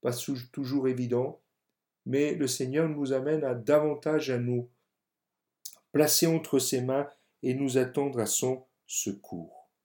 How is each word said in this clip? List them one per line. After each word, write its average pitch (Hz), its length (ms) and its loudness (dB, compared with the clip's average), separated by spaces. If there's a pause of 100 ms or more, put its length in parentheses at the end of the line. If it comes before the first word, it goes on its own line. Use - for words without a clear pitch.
Pas 123 100 0
sou-, 131 260 -4 (140)
toujours 135 360 -2
évident, 123 540 -2 (640)
mais 139 300 2
le 147 120 0
Seigneur 135 400 0
nous 143 260 -2
amène 147 300 0
à 127 120 0
davantage 147 720 2
à 123 80 0
nous 123 320 -2 (1200)
placer 151 360 4
entre 160 320 2
ses 127 220 0
mains 135 280 -2 (320)
et 131 140 -4
nous 135 220 0
attendre 127 420 0
à 107 80 0
son 127 360 -2 (220)
secours. - 840 -8 (160)